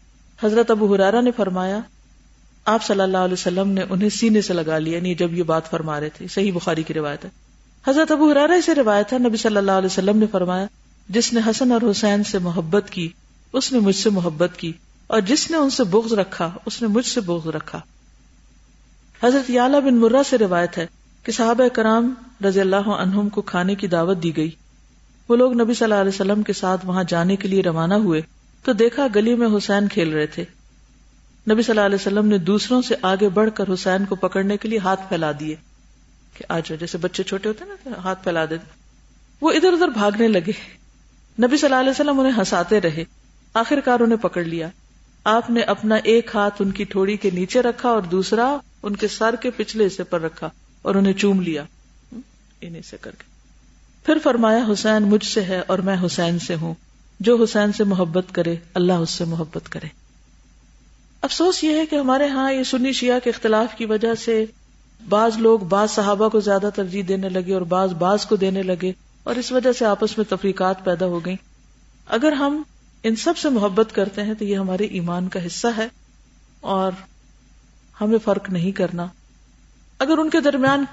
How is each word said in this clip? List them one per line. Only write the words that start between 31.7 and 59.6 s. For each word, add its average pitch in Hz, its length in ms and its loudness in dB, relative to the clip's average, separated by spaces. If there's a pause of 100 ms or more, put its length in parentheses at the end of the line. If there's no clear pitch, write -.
اللہ 214 100 4
علیہ 202 140 4
وسلم 202 300 0
نے 208 120 4
دوسروں 202 440 0
سے - 200 0
آگے 190 280 2
بڑھ 208 240 2
کر 196 200 -2
حسین 190 320 0
کو 196 100 -4
پکڑنے 196 420 -2
کے 220 100 -8
لیے 220 120 -2
ہاتھ 190 300 -2
پھیلا 160 300 -2
دیے 156 160 -8 (800)
کہ - 160 -18
"آ 170 100 -2
جاؤ"، 156 180 -8
جیسے 170 200 -10
بچے 175 260 -6
چھوٹے 196 260 -6
ہوتے 214 160 -10
ہیں 403 60 -16 (140)
نا، 233 180 -12
ہاتھ 185 200 -6
پھیلا 165 220 -2
دیتے۔ 160 200 -10 (760)
وہ 320 100 2
ادھر 330 220 4
ادھر 349 140 2
بھاگنے 214 400 0
لگے۔ 196 240 0 (920)
نبی 254 140 2
صلی 294 100 2
اللہ 269 120 2
علیہ 262 100 2
وسلم 277 300 0
انہیں 262 140 2
ہنساتے 196 480 0
رہے۔ 165 220 -2 (500)
آخر 233 260 0
کار 247 200 2
انہیں 233 180 4
پکڑ 175 260 -2
لیا۔ 165 260 -6 (540)
آپ 226 260 2
نے 233 120 2
اپنا 214 340 0
ایک 226 380 2
ہاتھ 208 280 -2
ان 196 100 0
کی 202 120 -6
ٹھوڑی 202 340 -2
کے 202 160 -2
نیچے 185 280 0
رکھا 240 280 -2
اور 226 120 2
دوسرا 190 560 0 (260)
ان 202 120 -4
کے 208 120 -4
سر 220 280 -2
کے 247 160 -4
پچھلے 220 360 -2
حصے 185 160 -6
پر 175 180 -4
رکھا 160 280 -8 (320)
اور 196 140 -2
انہیں 196 180 4
چوم 196 280 2
لیا، 160 220 -4 (1000)
انہیں 170 200 -16
سے 104 200 -18
کر - 100 -16
کے۔ - 120 -20 (840)
پھر 311 180 4
فرمایا، 233 500 2
"حسین 214 300 2
مجھ 208 220 4
سے - 180 -2
ہے 180 240 -4
اور 190 120 0
میں 190 160 0 (100)
حسین 170 340 0
سے 175 160 -6
ہوں، 165 180 -6 (460)
جو 226 240 4
حسین 208 280 2
سے 208 120 -2
محبت 185 480 0
کرے، 170 240 -2 (180)
اللہ 180 200 2
اس 165 160 0
سے - 160 -6
محبت 160 460 -8